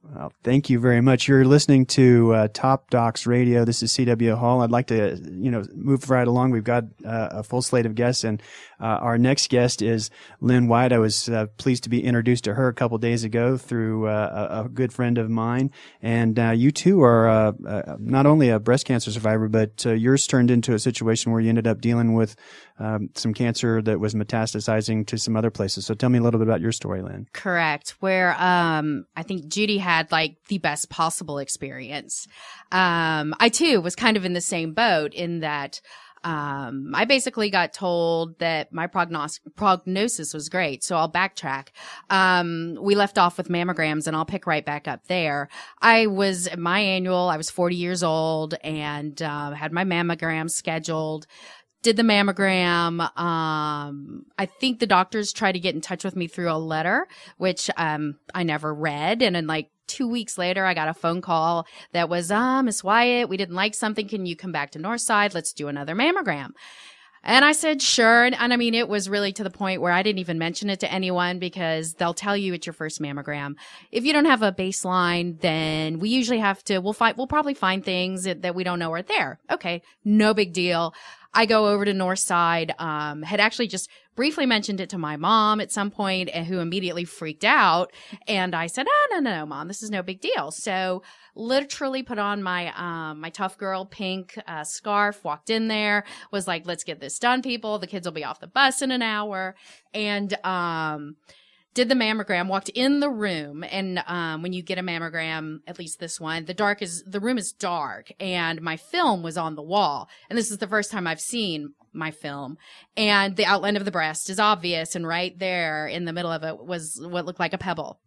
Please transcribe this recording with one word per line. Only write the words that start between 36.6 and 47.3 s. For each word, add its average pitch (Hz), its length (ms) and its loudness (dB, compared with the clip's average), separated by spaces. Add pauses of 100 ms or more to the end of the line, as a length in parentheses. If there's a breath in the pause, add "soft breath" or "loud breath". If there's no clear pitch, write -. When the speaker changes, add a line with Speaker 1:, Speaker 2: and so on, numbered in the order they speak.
Speaker 2:
I 180 100 2
basically 240 460 0
got 180 220 2
told 170 680 0
that 160 340 -2
my 165 140 -4
prognos-, 170 540 -4 (160)
prognosis 190 760 0
was 151 160 -10
great. 165 360 -2
So 180 120 -2
I'll 160 140 2
backtrack. 156 580 -2 (420 loud breath)
Um, 175 680 2
we 202 140 4
left 202 240 2
off 175 180 6
with 180 120 -6
mammograms, 165 580 0
and 160 100 -4
I'll 160 180 -4
pick 185 120 -6
right 151 180 0
back 147 220 -6
up 131 220 -8
there. 147 400 -2 (320 loud breath)
I 226 260 8
was 190 400 0
at 175 120 -6
my 175 220 0
annual, 185 540 0